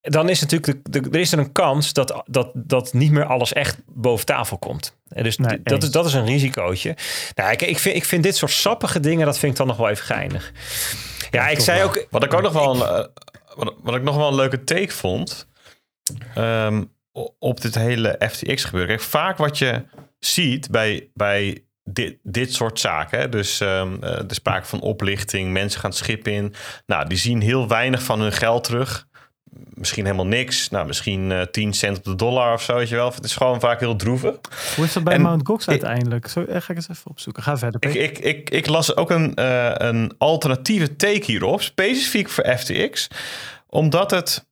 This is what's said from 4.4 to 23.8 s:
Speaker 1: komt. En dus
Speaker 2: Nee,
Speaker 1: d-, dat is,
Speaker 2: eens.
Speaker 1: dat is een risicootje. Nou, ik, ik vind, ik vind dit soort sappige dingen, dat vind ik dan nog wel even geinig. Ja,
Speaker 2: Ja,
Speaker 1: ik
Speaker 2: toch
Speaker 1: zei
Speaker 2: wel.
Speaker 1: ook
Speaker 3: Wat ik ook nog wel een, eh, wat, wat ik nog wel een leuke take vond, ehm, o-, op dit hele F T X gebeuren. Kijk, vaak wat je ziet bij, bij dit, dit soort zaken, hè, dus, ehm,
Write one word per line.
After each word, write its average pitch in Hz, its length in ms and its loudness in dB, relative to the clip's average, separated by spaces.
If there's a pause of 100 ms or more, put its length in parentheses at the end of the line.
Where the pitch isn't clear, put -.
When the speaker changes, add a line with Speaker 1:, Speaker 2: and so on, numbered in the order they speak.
Speaker 1:
komt. - 380 -8 (120)
En - 140 -6
dus 117 160 0
Speaker 2:
Nee, 117 240 2
Speaker 1:
d-, - 60 -16
dat 139 100 4
is, 147 60 2
Speaker 2:
eens. 139 80 0
Speaker 1:
dat 170 140 4
is 151 60 2
een 123 140 2
risicootje. 127 680 0 (380)
Nou, 98 180 2
ik, - 100 0
ik 175 160 0
vind, - 180 2
ik 170 80 -2
vind 175 180 2
dit 190 140 4
soort - 160 0
sappige - 480 2
dingen, 156 260 4
dat 143 120 2
vind 143 140 2
ik - 60 -2
dan 135 80 4
nog 117 100 0
wel 113 120 2
even 104 160 -2
geinig. 95 480 -4 (800)
Ja, 120 120 4
Speaker 2:
Ja, 139 60 2
Speaker 1:
ik 156 60 2
Speaker 2:
toch 147 100 0
Speaker 1:
zei 175 140 4
Speaker 2:
wel. 196 100 4
Speaker 1:
ook - 220 -2
Speaker 3:
Wat 117 140 2
ik 139 100 0
ook 180 80 4
nog 190 100 2
wel 143 220 4
een, 123 80 2
eh, 90 220 0 (500)
wat, - 280 -6
wat 117 120 -2
ik 127 80 -2
nog 143 140 0
wel 147 120 4
een 139 60 2
leuke 135 300 2
take 185 280 0
vond, - 560 -4 (880)
ehm, 110 500 0 (280)
o-, - 260 -8
op 123 220 -2
dit 113 140 -4
hele 113 440 0 (100)
F - 80 -6
T - 180 -2
X 131 100 -2
gebeuren. 90 320 0
Kijk, - 120 -8
vaak 165 300 0
wat 147 200 0
je 120 240 2 (360)
ziet 143 520 0
bij, 110 440 0
bij 101 500 0 (200)
dit, 98 380 -4
dit 120 320 -4
soort 113 260 -2
zaken, 80 380 -2
hè, 131 100 0
dus, 104 320 -2
ehm, 95 420 0